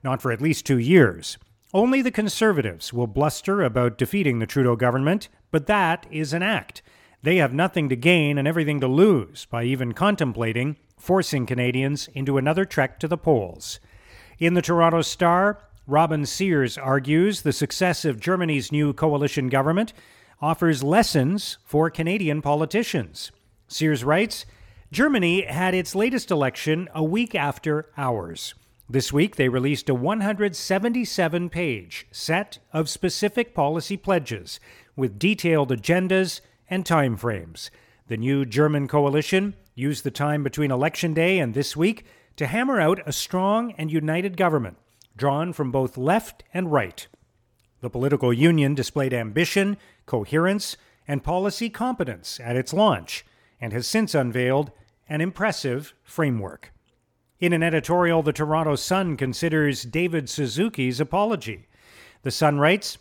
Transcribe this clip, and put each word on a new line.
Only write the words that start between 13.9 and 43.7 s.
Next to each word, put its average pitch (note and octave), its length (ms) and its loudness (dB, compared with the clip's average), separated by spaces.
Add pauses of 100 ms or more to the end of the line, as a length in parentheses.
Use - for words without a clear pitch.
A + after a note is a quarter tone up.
In E3+ 160 2
the F3 80 4
Toronto E3+ 400 4
Star, F#3 640 2 (240)
Robin D3+ 400 2
Sears D3+ 500 0
argues C#3+ 640 2
the D3 100 0
success F3 540 0
of B2+ 140 -2
Germany's D#3+ 520 -2
new D3 220 2
coalition C#3+ 560 0
government D#3 440 0 (460)
offers D#3 440 0
lessons E3 840 2
for D#3 240 2
Canadian E3 540 -2
politicians. D3+ 880 -2 (360)
Sears D3+ 360 0
writes, F3 420 0 (460)
"Germany F#3+ 500 2
had F3+ 320 -2
its F#3 220 -4
latest A#3+ 340 -2
election D#3 640 0
a D#3 100 -2
week G#3+ 300 0
after D3+ 640 -2
ours. G#2 560 -6 (340)
This B2+ 240 -2
week, D#3+ 240 2
they C3 140 2
released C3 400 -2
a C3 60 2
one F#3 260 -2
hundred G3+ 340 -2
seventy-seven F#3+ 960 -2
page B2 600 -6
set - 480 -4 (120)
of D#3 160 -2
specific G#3 680 -4
policy D#3+ 420 -2
pledges B2+ 640 -4 (360)
with A#2 220 -2
detailed E3 540 2
agendas F3+ 680 0 (300)
and F#3 160 -4
timeframes. A2+ 840 -2 (360)
The A#2 100 -6
new C3+ 280 0
German C#3+ 420 2
coalition D3+ 680 0 (180)
used C#3 300 -4
the C#3 80 -4
time D3 320 -2
between D3 260 -2
Election D3+ 460 0
Day F3 240 2
and A#2+ 140 -2
this C#3 220 -2
week G3 300 0 (300)
to D3+ 100 -4
hammer A#3 340 -2
out F3 280 4
a D3 40 -6
strong G3+ 680 -2